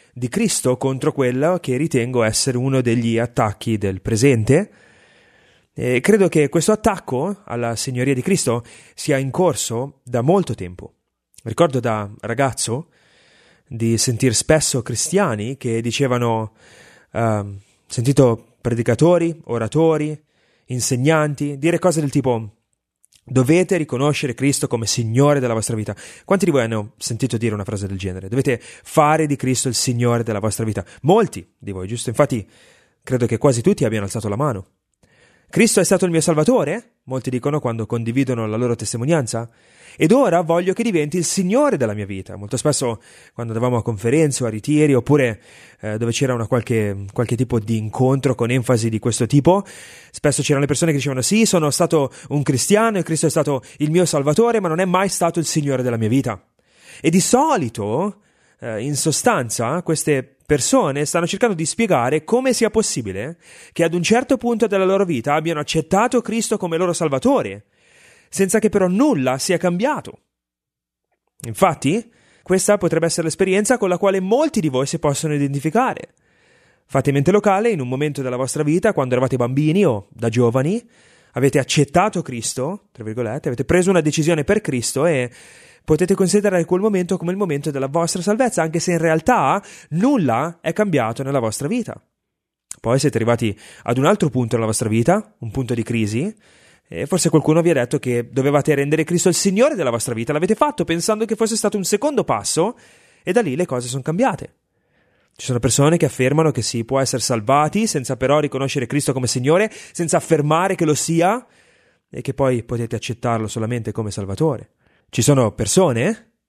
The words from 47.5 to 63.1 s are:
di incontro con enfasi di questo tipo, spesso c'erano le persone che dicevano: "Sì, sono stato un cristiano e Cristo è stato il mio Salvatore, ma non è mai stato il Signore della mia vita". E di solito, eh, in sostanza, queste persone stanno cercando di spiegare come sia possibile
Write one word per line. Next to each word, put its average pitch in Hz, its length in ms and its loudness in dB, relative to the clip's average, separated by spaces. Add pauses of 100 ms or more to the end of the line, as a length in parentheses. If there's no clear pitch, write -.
di 110 180 -2
incontro 127 580 0
con 117 140 -2
enfasi 120 400 2
di 110 100 -2
questo 117 280 0
tipo, 170 360 6 (480)
spesso - 300 -2
c'erano 139 200 2
le 143 60 0
persone 151 240 0
che 143 60 2
dicevano: 131 240 -4
"Sì, 208 240 4
sono 160 240 2
stato 160 420 2 (180)
un 147 120 0
cristiano 202 560 2
e 165 60 -2
Cristo 160 240 0
è - 20 2
stato 143 320 0 (160)
il 151 140 -2
mio 175 140 4
Salvatore, 165 540 2
ma 185 80 -2
non 165 120 -2
è 190 60 0
mai 185 220 2
stato 170 320 -2
il 156 60 0
Signore 139 380 -2
della 120 120 -2
mia 110 140 0
vita". 120 340 0 (560)
E 147 100 0
di 170 120 4
solito, 185 1000 -2 (360)
eh, 110 220 -8
in 143 140 -6
sostanza, 147 880 -2
queste 147 480 -2 (140)
persone 151 600 0
stanno 170 200 -2
cercando 202 300 -2
di 156 100 -4
spiegare 151 580 0
come 254 300 0
sia 214 160 0
possibile 135 720 -4 (320)